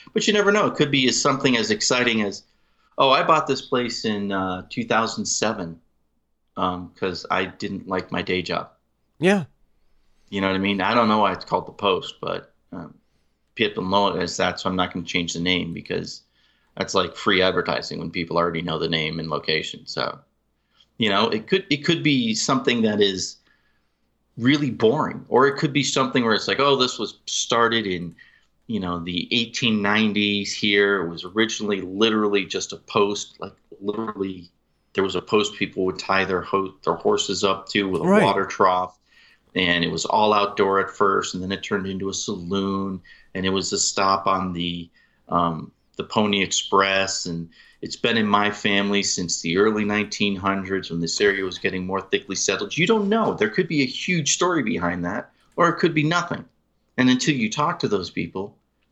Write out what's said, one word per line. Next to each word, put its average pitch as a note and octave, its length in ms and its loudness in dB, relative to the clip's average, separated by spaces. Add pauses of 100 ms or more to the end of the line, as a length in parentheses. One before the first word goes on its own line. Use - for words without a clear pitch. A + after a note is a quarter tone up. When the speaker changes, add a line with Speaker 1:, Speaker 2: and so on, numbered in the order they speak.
(120)
Speaker 1:
But - 140 0
you G#3 80 2
never G3+ 180 4
know. G#3 140 4
It - 80 -2
could D3 160 2
be C3 180 4
as, A2+ 120 0
something C3 360 2
as G#2+ 140 0
exciting A#2 520 2
as, G2+ 200 -4 (560)
"Oh, C3+ 120 6
I C#3+ 120 4
bought D#3+ 240 4
this C3 160 0
place B2 420 -2
in, G2+ 280 -2
uh, F#2 360 -4
two A#2 160 -6
thousand A2 400 0
seven, G2 560 -4 (760)
um, F2+ 360 -4
'cause F#2 360 -6
I F#2+ 160 0
didn't G2 420 -10
like F#2 240 -4
my F2+ 80 -4
day F2+ 220 -2
job." E2 280 -6 (480)
Speaker 2:
Yeah. F#3 260 2 (840)
Speaker 1:
You G2 140 -4
know F#2+ 60 2
what F#2+ 80 2
I - 20 0
mean? G2 240 0
I G#2 120 2
don't A#2 140 4
know G#2+ 120 4
why G2 120 4
it's F2+ 120 -8
called - 220 -2
The - 60 -16
Post, F#2 480 -2
but, F2 320 -8 (180)
um, E2+ 240 -14 (600)
people G#2+ 280 0
know G2 260 2
it F2 140 -2
as F2 140 -6
that, F2+ 240 0
so - 80 -4
I'm F#2 80 -2
not F2+ 160 0
gonna F2+ 140 -6
change E2+ 260 -4
the E2+ 80 -6
name F2 320 0
because F2 480 -8 (560)
that's, - 160 -6
like, F#2 240 0
free G2 240 2
advertising F2 580 0
when E2 120 -8
people E2+ 260 -4
already E2+ 240 0
know E2 180 -4
the E2 120 -2
name D#2+ 280 -2
and D#2+ 120 -6
location. D#2 560 -4
So, - 320 -6 (800)
you A2 100 2
know, G#2 200 2
it A2 180 -2
could, F#3+ 240 0
it D3 140 -2
could D#3+ 180 0
be B2+ 320 2
something B2 480 0
that G#2+ 180 2
is G3 360 0 (1000)
really C#3 340 4
boring, A2+ 580 2
or B2+ 180 6
it C#3 120 0
could D3 140 0
be C#3 100 2
something B2+ 420 2
where A2+ 100 4
it's - 140 -2
like, G2 100 0
"Oh, C#3 180 6
this B2+ 220 0
was A2 280 -8
started A#2 600 2
in, F2 280 -4 (520)
you G#2+ 140 -4
know, F2+ 180 -4
the F2 320 -4
eighteen A#2 500 0
nineties G#2 760 0
here. G2+ 480 2
It E2 60 -4
was E2+ 160 -10
originally G#2 580 -2
literally G2+ 640 0
just - 260 -6
a E2+ 60 -12
post, - 640 -2
like, G2 120 -12 (280)
literally G2 680 -6 (440)
there G2 100 2
was F#2 100 -4
a F2 80 -2
post G#2 320 0
people F#2+ 300 -4
would F#2 140 -2
tie F#2+ 260 0
their F2+ 180 -2
ho-, F#2+ 400 -4
their E2+ 140 0
horses G#2 480 -2
up F#2+ 240 0
to G2+ 200 0
with E2+ 140 -2
a E2 40 0
Speaker 2:
Right. G3+ 160 6
Speaker 1:
water G2 240 2
trough. F#2 520 2 (560)
And F2 300 2
it E2 60 0
was E2 140 -4
all G#2+ 300 4
outdoor G2+ 460 2
at F#2+ 100 -2
first, G2 420 0
and F#2 100 -6
then F#2 80 -6
it G2 120 -6
turned G2 240 -4
into F#2+ 240 -6
a F#2+ 40 -8
saloon, G2 840 -4 (340)
and F#2 120 -2
it F#2+ 40 0
was F#2+ 220 -2
a G2+ 60 -2
stop G2 480 2
on F#2+ 260 0
the, F2 380 -6 (400)
um, E2+ 420 0 (240)
the - 80 -6
Pony G#2 380 0
Express, G2 840 2
and E2+ 240 -8 (320)
it's - 160 -10
been A#2 220 0
in G#2+ 80 2
my G#2 240 2
family G2+ 520 0
since F2+ 380 -4
the E2+ 160 -2
early G#2+ 260 4
nineteen G#2 540 -2
hundreds F#2+ 540 -2
when E2+ 100 -4
this E2+ 220 -2
area G2+ 200 2
was F#2 160 -6
getting F#2 280 -4
more F#2+ 160 -4
thickly G2 340 -4
settled." - 400 -2
You E3 100 0
don't G#3+ 220 2
know. A3 240 2
There G#2+ 160 0
could F3 180 -2
be D#3+ 160 0
a B2+ 40 2
huge D#3 480 -2
story F3 280 0
behind F2 440 -2
that, G2+ 240 -6 (260)
or E3+ 140 4
it E3+ 80 -2
could E3 160 2
be D#3 80 2
nothing. F3+ 420 0 (540)
And B2+ 100 6
until B2+ 260 4
you A2 140 -2
talk D3 300 -2
to A#2+ 100 -2
those G2 220 -2
people, F#2+ 440 -8 (380)